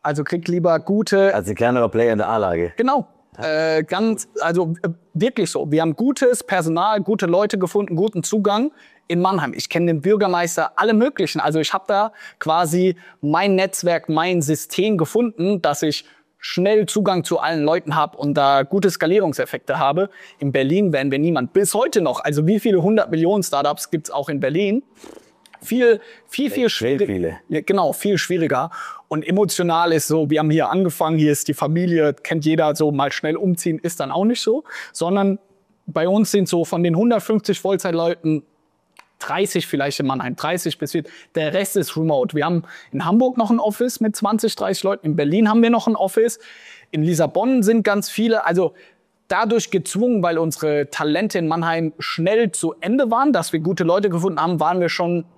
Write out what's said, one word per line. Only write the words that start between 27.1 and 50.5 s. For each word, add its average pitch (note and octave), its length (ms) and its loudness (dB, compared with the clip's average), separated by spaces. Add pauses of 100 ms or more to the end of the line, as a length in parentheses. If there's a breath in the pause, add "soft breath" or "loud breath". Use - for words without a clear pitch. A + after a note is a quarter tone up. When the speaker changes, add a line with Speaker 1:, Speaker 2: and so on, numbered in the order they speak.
Speaker 1:
ja, D#3 120 -2
genau, F3+ 320 0
viel G3+ 260 -2
schwieriger. D#3+ 520 -2 (360 loud breath)
Und D#3 160 -4
emotional F3 720 0
ist D3+ 160 0
so, D#3 200 0
wir D3+ 120 2
haben D#3 100 2
hier D3+ 180 2
angefangen, E3 480 0
hier D3+ 140 4
ist D3 160 0
die D3+ 80 -2
Familie, D#3+ 600 2
kennt D#3+ 300 -4
jeder, D#3 300 2
so D#3 160 2
mal C#3 220 -2
schnell D#3+ 240 -4
umziehen E3+ 420 -2
ist - 220 -8
dann C3+ 100 -6
auch E3+ 140 0
nicht A#3 160 0
so, B3+ 240 0 (280 loud breath)
sondern G3 460 0 (480)
bei E3 220 0
uns G3+ 240 2
sind G3 160 2
so E3+ 160 0
von E3+ 180 -2
den E3+ 140 2
hundertfünfzig G#3+ 640 0
Vollzeitleuten E3+ 840 -2 (800)
dreißig F3 480 -2
vielleicht C#3 320 -2
in D3 60 0
Mannheim, B2 280 -4
dreißig E3+ 460 -4
bis D3+ 100 -6
vierzig. E3 220 -6 (240 loud breath)
Der D#3 180 -2
Rest F#3+ 220 -2
ist F3 200 -2
remote. D#3 380 0
Wir D3 100 0
haben E3+ 200 -2 (260 loud breath)
in C3+ 140 -6
Hamburg B3 320 0
noch A3+ 160 0
ein A#3 80 2
Office A3 400 -2
mit A3 160 -2
zwanzig, G#3+ 400 -2
dreißig F#3+ 260 -4
Leuten. G3 240 -2
In D3+ 80 0
Berlin E3+ 340 2
haben A3 140 4
wir A#3 80 4
noch A#3 160 2
ein A3+ 80 2
Office. A3 460 0 (500 loud breath)
In D#3 140 0
Lissabon F3+ 580 2
sind A3 220 4
ganz G3+ 260 0
viele. A3 360 0
Also F3 280 0 (540 soft breath)
dadurch G#3+ 420 0
gezwungen, G3+ 540 0
weil E3+ 140 0
unsere D3+ 520 -2